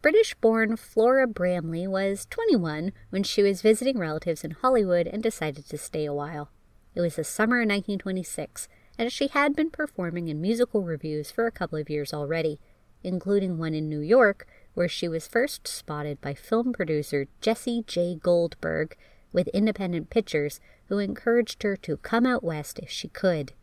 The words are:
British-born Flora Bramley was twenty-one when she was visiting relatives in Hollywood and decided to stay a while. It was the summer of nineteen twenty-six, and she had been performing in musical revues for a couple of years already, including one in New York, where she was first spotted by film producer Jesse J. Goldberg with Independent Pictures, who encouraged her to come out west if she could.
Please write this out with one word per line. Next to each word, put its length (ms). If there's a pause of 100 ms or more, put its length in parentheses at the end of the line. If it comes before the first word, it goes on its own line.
British-born 760
Flora 500
Bramley 600
was 420
twenty-one 640 (180)
when 120
she 200
was 180
visiting 380
relatives 440
in 80
Hollywood 560
and 140
decided 480
to 80
stay 280
a 80
while. 360 (460)
It 60
was 160
the 60
summer 380
of 60
nineteen 320
twenty-six, 680 (300)
and 140
she 160
had 280
been 140
performing 600
in 120
musical 400
revues 480
for 160
a 60
couple 260
of 120
years 240
already, 460 (440)
including 560
one 160
in 140
New 100
York, 480 (260)
where 140
she 200
was 200
first 400
spotted 540
by 120
film 380
producer 560 (140)
Jesse 440
J. 300
Goldberg 800 (380)
with 160
Independent 600
Pictures, 500 (280)
who 100
encouraged 680
her 120
to 220
come 280
out 180
west 360
if 100
she 180
could. 560